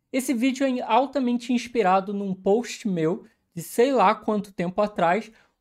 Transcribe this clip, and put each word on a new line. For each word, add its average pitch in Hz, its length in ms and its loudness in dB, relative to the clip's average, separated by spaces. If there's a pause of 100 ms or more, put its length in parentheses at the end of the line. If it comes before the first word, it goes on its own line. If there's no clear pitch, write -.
(120)
Esse 262 220 -2
vídeo 262 320 0
é 247 160 -2
altamente 247 720 0
inspirado 202 600 0
num 202 180 -4
post 208 540 -2
meu 175 380 -2 (280)
de 170 80 -10
sei 262 320 2
lá 214 220 4
quanto 214 360 -4
tempo 185 300 -4
atrás, 202 500 0 (300)